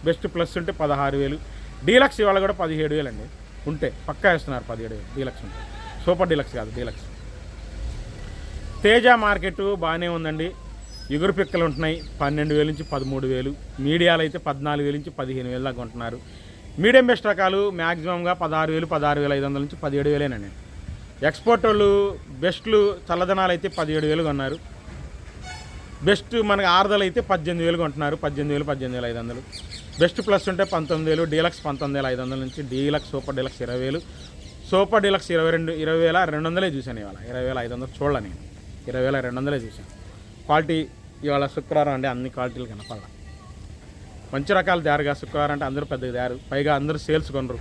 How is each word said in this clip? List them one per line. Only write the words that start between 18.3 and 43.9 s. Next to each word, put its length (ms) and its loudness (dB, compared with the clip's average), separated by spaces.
పదహారు 320 2
వేలు, 200 0
పదహారు 300 2
వేల 140 2
ఐదు 100 0
వందల 160 -2
నుంచి 180 -10
పదిహేడు 320 2
వేలేనండి. 360 -2
ఎక్స్‌పోర్టర్లు 600 6
బెస్ట్లు 360 4
చల్లదనాలు 460 2
అయితే 140 -2
పదిహేడు 300 0
వేలు 180 2
కొన్నారు, 280 -2
బెస్ట్ 260 2
మనకి 260 4
ఆరుదలు 300 6
అయితే 140 0
పద్దెనిమిది 340 0
వేలు 160 2
కొంటున్నారు, 420 0
పద్దెనిమిది 300 0
వేలు, 160 0
పద్దెనిమిది 280 -2
వేల 120 -2
ఐదు 100 -4
వందలు. 220 -8
బెస్ట్ 260 0
ప్లస్ 260 2
ఉంటే 200 0
పంతొమ్మిది 400 -2
వేలు, 120 2
డీలక్స్ 320 0
పంతొమ్మిది 320 -4
వేల 160 -2
ఐదు 100 -6
వందల 220 -4
నుంచి, 160 -10
డీలక్స్, 400 0
సూపర్ 260 -6
డీలక్స్ 280 -4
ఇరవై 180 -4
వేలు, 160 -2
సూపర్ 360 6
డీలక్స్ 300 2
ఇరవై 200 4
రెండు, 160 -2
ఇరవై 220 4
వేల 120 4
రెండు 160 -2
వందలే 260 0
చూశాను 280 -6
ఇవాళ, 140 -12
ఇరవై 180 -4
వేల 180 -2
ఐదు 100 -6
వందలు 220 -8
చూడలే 280 2
నేను, 140 -12
ఇరవై 160 0
వేల 200 2
రెండు 140 -4
వందలే 260 0
చూశాను. 240 -16
క్వాలిటీ 320 4
ఇవాళ 180 2
శుక్రవారం 420 2
అండి, 160 -2
అన్ని 220 -4
క్వాలిటీలు 380 -4
కనపడాలి. 380 -12